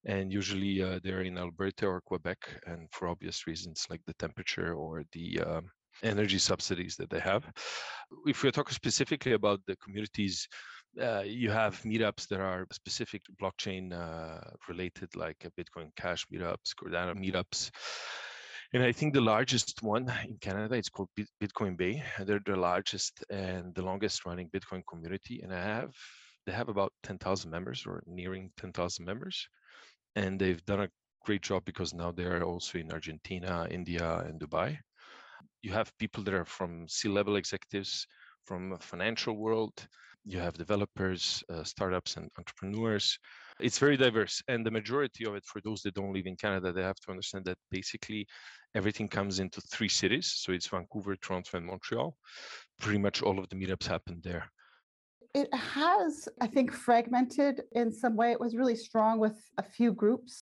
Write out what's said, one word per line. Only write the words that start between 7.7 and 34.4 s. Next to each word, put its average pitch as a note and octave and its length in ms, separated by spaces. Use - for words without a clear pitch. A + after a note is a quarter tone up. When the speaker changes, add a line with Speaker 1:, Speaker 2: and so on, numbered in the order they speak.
Speaker 1:
If C#3+ 160
we're C#3 80
talking C3+ 240
specifically B2+ 600
about G2+ 340
the F#2+ 80
communities, G2+ 720
uh, A2 240
you A2 280
have G#2 300
meetups A2 440
that F#2+ 140
are F#2 320
specific - 520
to - 160
blockchain, F#2+ 520
uh, E2 480
related, F2+ 460
like, D#2+ 220
uh, E2+ 100
Bitcoin E2 380
Cash - 400
meetups, F2+ 420
Cardano F2 380
meetups. F#2+ 560
And B2+ 100
I B2 80
think D3 240
the C#3 60
largest A2+ 640
one A#2+ 280
in G#2+ 120
Canada, G#2+ 340
it's A2+ 140
called - 260
Bit-, G#2 160
Bitcoin G2 360
Bay. F#2+ 260
They're G2+ 260
the G2+ 120
largest F#2 760
and F#2 460
the F#2 60
longest F#2+ 440
running F2 240
Bitcoin F#2 380
community. F2 560
And F#2 100
I F2 80
have, G#2+ 320
they G2+ 80
have A2+ 160
about G2+ 240
ten F#2+ 140
thousand F#2 340
members F2+ 340
or F2+ 180
nearing F#2 520
ten F#2 160
thousand F2 320
members. C3 420
And F#2+ 240
they've F#2 240
done G2+ 160
a G2 80
great G2+ 180
job F#2 220
because F2 300
now E2+ 160
they F2 140
are F2 180
also F2 360
in D#2+ 120
Argentina, E2+ 800
India, E2+ 560
and D#2+ 140